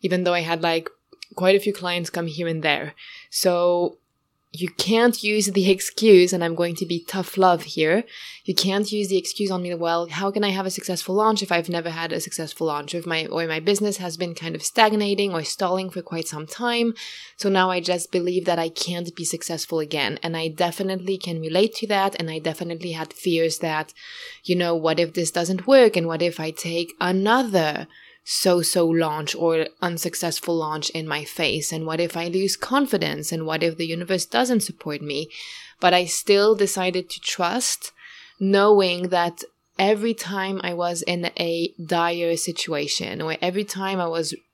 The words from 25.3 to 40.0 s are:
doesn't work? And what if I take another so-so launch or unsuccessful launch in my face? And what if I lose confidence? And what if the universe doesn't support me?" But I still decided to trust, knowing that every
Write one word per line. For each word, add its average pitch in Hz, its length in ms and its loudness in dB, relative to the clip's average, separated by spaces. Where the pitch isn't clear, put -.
doesn't 180 340 -2
work? 247 300 8
And 165 120 2
what 160 140 -2
if 170 200 0
I 160 100 -4
take 170 480 -4
another 190 880 2
so-so 175 640 2
launch 160 500 0
or 165 320 2
unsuccessful 170 720 -2
launch 156 360 -4
in 160 160 -6
my 147 160 -4
face? 147 480 -2
And 160 140 -4
what 160 140 -4
if 170 160 -2
I 170 120 -4
lose 185 280 0
confidence? 165 760 -2
And 160 140 -4
what 156 180 -2
if 165 140 0
the 165 100 -4
universe 170 380 -2
doesn't 240 360 2
support 151 400 -8
me?" 147 280 -6
But 180 140 4
I 180 120 4
still 202 500 4
decided 185 540 -2
to - 100 -12
trust, - 720 -2
knowing 196 680 4
that 175 340 0
every 208 340 2